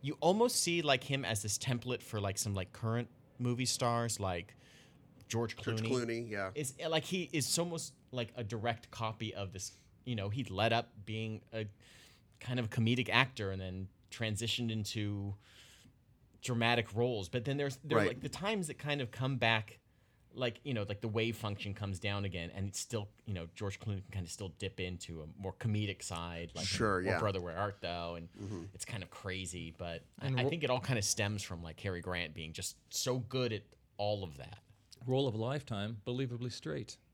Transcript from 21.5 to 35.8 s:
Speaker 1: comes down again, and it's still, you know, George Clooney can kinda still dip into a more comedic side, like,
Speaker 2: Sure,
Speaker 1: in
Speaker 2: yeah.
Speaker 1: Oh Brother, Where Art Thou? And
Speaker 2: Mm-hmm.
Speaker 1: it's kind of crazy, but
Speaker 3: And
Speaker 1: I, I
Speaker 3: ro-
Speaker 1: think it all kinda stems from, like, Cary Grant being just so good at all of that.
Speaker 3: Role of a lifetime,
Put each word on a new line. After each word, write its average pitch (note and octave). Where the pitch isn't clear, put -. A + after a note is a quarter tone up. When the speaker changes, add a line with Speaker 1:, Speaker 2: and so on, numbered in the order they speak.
Speaker 1:
comes G2
down G2+
again, F2
and G2
it's F#2+
still, G#2+
you G#2
know, E2+
George G2
Clooney G2
can -
kinda F2+
still G2
dip -
into F2
a D2+
more F#2+
comedic G#2
side, E2+
like, F#2+
Speaker 2:
Sure, G2+
Speaker 1:
in F#2
Speaker 2:
yeah. F#2
Speaker 1:
Oh D#2+
Brother, F#2+
Where E2+
Art G2
Thou? E2+
And E2+
Speaker 2:
Mm-hmm. G#2
Speaker 1:
it's -
kind G2+
of -
crazy, F2+
but E2+
Speaker 3:
And C3+
Speaker 1:
I, B2+
I B2
Speaker 3:
ro- C#3
Speaker 1:
think E3
it C3
all B2+
kinda B2
stems G#2
from, E2+
like, E2
Cary F#2
Grant F2
being D#2+
just -
so B2+
good B2+
at G2+
all G#2
of D#2+
that. C#2
Speaker 3:
Role C3
of A2+
a A2
lifetime, A2+